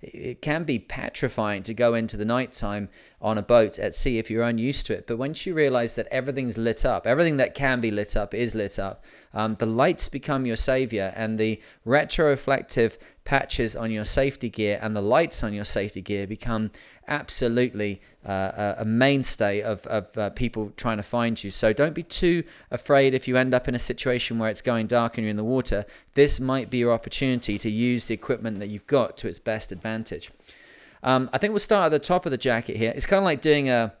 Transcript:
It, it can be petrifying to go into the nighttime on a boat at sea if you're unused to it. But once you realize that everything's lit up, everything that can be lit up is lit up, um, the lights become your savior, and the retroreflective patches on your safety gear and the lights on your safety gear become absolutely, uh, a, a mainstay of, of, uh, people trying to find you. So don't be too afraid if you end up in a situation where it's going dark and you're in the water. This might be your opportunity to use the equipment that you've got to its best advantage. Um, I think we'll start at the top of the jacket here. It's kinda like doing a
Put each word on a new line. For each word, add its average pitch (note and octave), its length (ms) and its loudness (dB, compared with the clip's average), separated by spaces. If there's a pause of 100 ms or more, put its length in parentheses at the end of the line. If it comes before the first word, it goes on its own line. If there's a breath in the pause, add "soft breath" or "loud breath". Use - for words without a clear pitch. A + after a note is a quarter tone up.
It, - 140 -18
it C3 260 -12
can D#3 220 -4
be C#3+ 160 -2
petrifying G#2+ 840 -4
to A2+ 100 -8
go A#2 200 2
into A2+ 240 -2
the G#2 80 -4
nighttime G#2 640 -2 (320 loud breath)
on G#2+ 160 0
a G#2 60 -2
boat A2+ 340 6
at G2 180 -4
sea B2+ 220 2
if A2 120 -4
you're A2+ 140 0
unused A#2+ 440 0
to A2+ 60 0
it. F#2 140 -6
But A#2 100 -4
once C#3 280 -6
you F#3 80 -4
realize B2+ 420 2
that A#2+ 120 -4
everything's B2+ 500 -2
lit A2+ 260 2
up, A2 240 0
everything D3+ 300 4
that B2+ 160 2
can C3 260 0
be A2+ 120 0
lit G#2 260 -2
up G#2 160 -2
is A2+ 200 -2
lit G#2 260 -2
up, G2 260 -8 (280 loud breath)
um, A2 220 -2
the A2 120 0
lights B2+ 420 2
become C3+ 360 -4
your A#2 120 -2
savior, A2+ 580 0
and A2 220 -4
the A2 240 0 (240 loud breath)
retroreflective C3+ 1120 2 (260 loud breath)
patches - 520 -2
on A2+ 160 -6
your G#2+ 120 -4
safety C3+ 460 0
gear G#2 320 -2
and G#2+ 140 -4
the G#2 60 -2
lights C#3 420 2
on G#2+ 100 -4
your G#2 100 -6
safety G#2 380 -2
gear G2 240 -4
become A2 460 -4 (360 loud breath)
absolutely, A#2 920 -2 (240 soft breath)
uh, G2+ 60 -6
a, F#2+ 480 -2
a A2 60 -4
mainstay A2+ 760 2
of, G#2+ 240 -4
of, - 320 -4
uh, G#2 140 -2
people A2 440 -4
trying A2 220 -2
to G#2 60 -6
find A#2 400 -2
you. G2 80 -8
So A2 220 2
don't D3+ 200 2
be E3+ 80 -6
too E3+ 420 0 (280 loud breath)
afraid C3+ 420 4
if C3 140 -2
you B2+ 100 2
end B2+ 160 2
up B2 140 2
in B2+ 80 -2
a A#2+ 40 -2
situation B2 600 -2
where A2 100 0
it's G#2 120 -6
going A#2 260 0
dark A#2 300 2
and A2+ 80 -2
you're G#2+ 40 0
in G#2+ 80 -2
the G#2+ 60 -2
water. A#2 420 0 (300 loud breath)
This C#3+ 240 6
might C3 320 -2
be B2 80 0
your A#2+ 120 4
opportunity A#2 680 -2
to A2+ 100 -4
use A#2 380 0
the A2+ 80 -2
equipment G#2+ 440 -4
that G#2 120 -8
you've G#2 160 -12
got G#2 300 2
to A2+ 100 -6
its F2 100 -8
best A2 340 -6
advantage. A2 600 -8 (720 loud breath)
Um, B2+ 300 2
I B2+ 60 2
think G#3 120 0
we'll G#3 80 2
start G3+ 280 4
at D3+ 40 4
the D3 140 0
top F3+ 200 2
of D#3 60 -2
the C3 60 -2
jacket A#2 400 0
here. A2+ 180 0
It's - 120 -2
kinda G3 160 4
like D#3 180 2
doing D3 280 4
a A#2 300 2